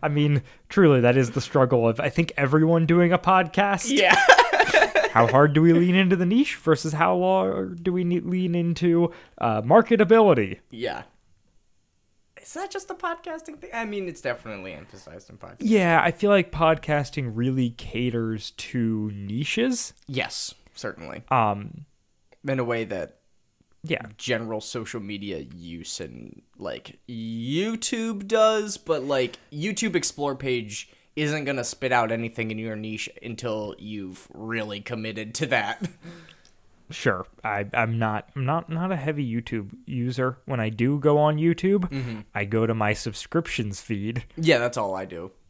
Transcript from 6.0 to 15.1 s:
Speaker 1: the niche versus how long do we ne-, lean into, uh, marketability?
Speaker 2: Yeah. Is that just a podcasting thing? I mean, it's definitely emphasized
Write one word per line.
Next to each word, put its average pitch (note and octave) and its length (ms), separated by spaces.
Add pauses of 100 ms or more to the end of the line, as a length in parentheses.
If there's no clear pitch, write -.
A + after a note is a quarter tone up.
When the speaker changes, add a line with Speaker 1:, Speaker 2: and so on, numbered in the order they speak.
Speaker 1:
the F3 100
niche A#3 320
versus D#3 360
how E3+ 220
long F#3+ 680
do F3+ 100
we F3+ 120
ne-, F3 160
lean F3+ 360
into, E3+ 560 (280)
uh, G#2+ 240
marketability? G3 960 (100)
Speaker 2:
Yeah. A2+ 340 (1400)
Is - 120
that F#4+ 160
just F#4+ 220
a - 20
podcasting E4 680
thing? - 140
I A3+ 120
mean, G#3 220
it's - 140
definitely G#2 520
emphasized E2 560